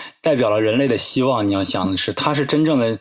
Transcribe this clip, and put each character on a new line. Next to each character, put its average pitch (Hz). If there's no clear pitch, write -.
代 151
表 120
了 107
人 110
类 139
的 117
希 -
望。 120
你 98
要 98
想 95
的 95
是， -
他 151
是 143
真 151
正 156
的， 113